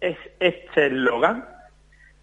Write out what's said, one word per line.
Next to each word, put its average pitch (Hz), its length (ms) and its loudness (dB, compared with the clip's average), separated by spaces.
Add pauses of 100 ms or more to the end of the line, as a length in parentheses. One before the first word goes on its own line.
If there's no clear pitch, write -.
es-, 175 180 -4 (220)
este 170 480 0
eslogan, 131 560 0 (800)